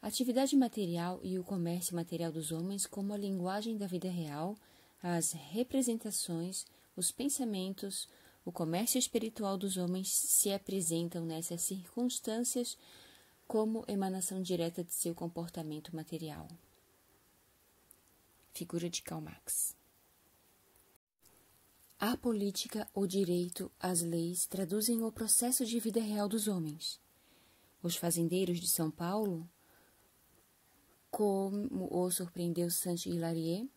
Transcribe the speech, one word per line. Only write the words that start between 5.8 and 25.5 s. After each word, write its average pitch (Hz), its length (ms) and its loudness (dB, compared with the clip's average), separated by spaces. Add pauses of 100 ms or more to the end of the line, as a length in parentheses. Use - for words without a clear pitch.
os 180 160 2
pensamentos, 202 1000 -2 (360)
o - 80 -6
comércio 175 480 2
espiritual 220 580 0
dos 190 180 0
homens 185 320 0
se - 440 4
apresentam 170 720 0
nessas 165 380 -4
circunstâncias 240 1160 -2 (720)
como 220 400 2
emanação 190 520 0
direta 175 440 0
de 175 80 -8
seu - 200 0
comportamento 165 840 -6
material. 156 500 -8 (2000)
Figura 170 360 -2
de 170 140 -4
Karl 160 200 -8
Marx. - 520 -4 (2250)
A 233 180 2
política, 208 800 0
o 196 140 2
direito, 180 720 2
as 180 220 2
leis 170 440 0
traduzem 208 560 0
o 226 80 0
processo 240 560 2